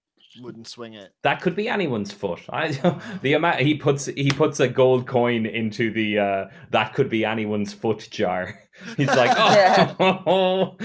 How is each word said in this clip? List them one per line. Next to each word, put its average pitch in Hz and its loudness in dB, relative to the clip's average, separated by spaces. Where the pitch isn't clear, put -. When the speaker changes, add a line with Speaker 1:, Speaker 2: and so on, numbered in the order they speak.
Speaker 1:
wouldn't 113 -18
swing 113 -18
it. 101 -20
Speaker 2:
That 143 -2
could 175 -2
be 208 -4
anyone's 139 -4
foot. 87 -8
I, 156 -4
<laughs> - -10
the 135 0
amount 156 2
he 147 2
puts, 139 -2
he 139 -2
puts 151 0
a 127 4
gold 131 2
coin 120 0
into 110 -2
the, 107 0
uh, 98 0
"That 110 2
could 135 0
be 110 0
anyone's 107 -2
foot" 110 -4
jar. 92 -4
<laughs> 226 -14
He's 143 2
like, 254 4
Speaker 3:
<laughs> 220 4
Yeah. 196 4
Speaker 2:
"Oh, 185 2